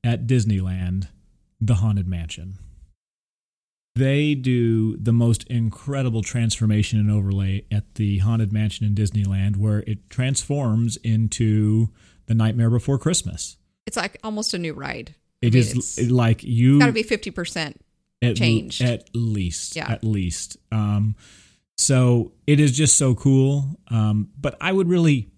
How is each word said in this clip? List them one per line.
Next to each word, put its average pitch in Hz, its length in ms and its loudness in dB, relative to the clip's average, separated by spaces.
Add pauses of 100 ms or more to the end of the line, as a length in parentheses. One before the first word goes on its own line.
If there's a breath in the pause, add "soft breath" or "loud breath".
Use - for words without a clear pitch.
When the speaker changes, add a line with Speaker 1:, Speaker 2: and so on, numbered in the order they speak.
Speaker 1:
at 120 220 -2
Disneyland, 95 800 0 (520)
the 113 160 2
Haunted 101 300 0
Mansion. 87 520 -10 (1400)
They 143 380 2
do 117 640 0
the 110 160 0
most 117 320 2
incredible 120 800 -4
transformation 107 760 0
and 104 120 2
overlay 98 600 0
at 107 240 -4
the 101 240 0
Haunted 107 340 0
Mansion 107 340 -2
in 104 80 0
Disneyland, 98 600 0
where 104 300 0
it 107 240 -8
transforms 127 880 -2
into 110 920 2 (360 soft breath)
the 113 80 0
Nightmare 113 360 2
Before 131 280 0
Christmas. - 580 -4 (300)
Speaker 2:
It's - 100 -8
like 196 280 -6
almost 214 300 -6
a 180 40 -6
new 165 140 -6
ride. - 420 -12 (280)
Speaker 1:
It 120 60 2
Speaker 2:
I - 20 4
mean, 123 100 6
Speaker 1:
is 110 140 0
Speaker 2:
it's - 240 -6 (120)
Speaker 1:
l-, 127 40 4
like 113 280 2
you 123 380 4
Speaker 2:
gotta 156 120 6
be 113 120 -2
fifty 208 260 -4
percent 170 500 -8 (400)
Speaker 1:
at 120 100 2
l-, 104 40 -2
Speaker 2:
changed. 110 480 0
Speaker 1:
at 120 320 -2
least, 104 640 -4
Speaker 2:
Yeah. 151 140 -6
Speaker 1:
at 110 120 -4
least. 101 540 -4 (160)
Um, 104 420 0 (640 loud breath)
so 123 540 2 (160)
it 147 100 4
is 143 180 4
just 151 200 2
so 131 180 2
cool. 135 640 2 (100)
Um, 107 420 0 (100)
but 139 200 -6
I 175 120 -2
would 190 160 2
really 160 500 2